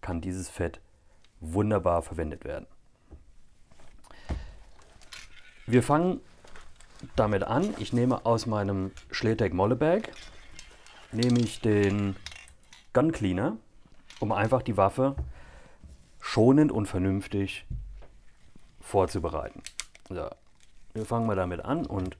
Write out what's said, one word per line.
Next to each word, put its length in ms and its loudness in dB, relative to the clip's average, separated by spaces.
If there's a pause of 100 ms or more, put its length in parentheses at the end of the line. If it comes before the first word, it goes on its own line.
kann 200 -4
dieses 280 -6
Fett 320 -6 (580)
wunderbar 640 2
verwendet 440 -6
werden. 220 -8 (3000)
Wir 180 6
fangen 380 2 (920)
damit 280 2
an. 360 0
Ich 140 -6
nehme 320 2
aus 200 2
meinem 460 -2 (200)
Schletek 420 0
Mollebag, 580 2 (1000)
nehme 280 4
ich 220 0
den 540 2 (760)
Gun 180 4
Cleaner, 460 0 (600)
um 120 -2
einfach 300 2
die 160 -2
Waffe 380 4 (1040)
schonend 520 6
und 160 -2
vernünftig 760 -2 (1120)
vorzubereiten. 840 0 (480)
So, 200 -6 (640)
wir 120 -6
fangen 220 0
mal 80 2
damit 280 -2
an 220 -2
und 340 -4